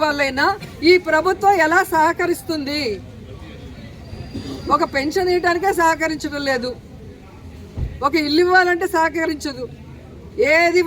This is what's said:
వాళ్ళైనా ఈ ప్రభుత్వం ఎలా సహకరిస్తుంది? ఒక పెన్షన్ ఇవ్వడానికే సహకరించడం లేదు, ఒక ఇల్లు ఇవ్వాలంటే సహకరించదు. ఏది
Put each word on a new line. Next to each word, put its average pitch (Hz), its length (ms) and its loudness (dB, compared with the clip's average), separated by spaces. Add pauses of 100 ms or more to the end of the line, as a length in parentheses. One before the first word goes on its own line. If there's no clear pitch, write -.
వాళ్ళైనా 285 440 0 (440)
ఈ - 20 10 (160)
ప్రభుత్వం 370 440 2 (120)
ఎలా 330 160 4 (100)
సహకరిస్తుంది? 320 880 0 (2000)
ఒక 294 80 2 (120)
పెన్షన్ 311 380 0
ఇవ్వడానికే 349 380 2 (100)
సహకరించడం 320 680 0
లేదు, 254 200 -2 (1400)
ఒక 277 80 2 (140)
ఇల్లు 302 160 4
ఇవ్వాలంటే 359 500 4
సహకరించదు. 311 720 -2 (880)
ఏది 339 320 4